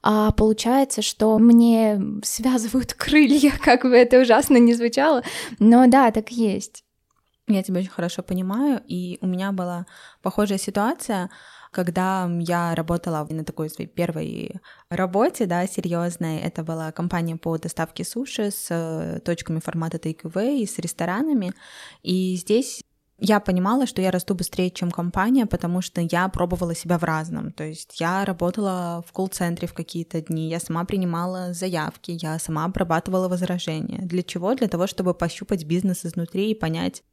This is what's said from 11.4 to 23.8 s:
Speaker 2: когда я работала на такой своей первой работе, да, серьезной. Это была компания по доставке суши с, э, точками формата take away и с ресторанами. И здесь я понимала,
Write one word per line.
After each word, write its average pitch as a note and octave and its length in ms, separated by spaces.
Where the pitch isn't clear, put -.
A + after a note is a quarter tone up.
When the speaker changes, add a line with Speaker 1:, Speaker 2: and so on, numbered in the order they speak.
Speaker 2:
когда F3+ 680
я E3+ 340
работала E3 560
на D#3+ 140
такой D#3 260
своей E3 200
первой E3+ 720
работе, F#3+ 560
да, F3 220
серьезной. E3+ 680
Это E3 260
была D#3+ 300
компания E3+ 420
по E3 220
доставке - 480
суши A#3 440
с, - 200
э, E3 500
точками E3 400
формата E3 380
take D#3+ 260
away A#3 360
и G#3+ 60
с - 140
ресторанами. F#3 720
И F#3 360
здесь A3 440
я G#3 200
понимала, G#3 480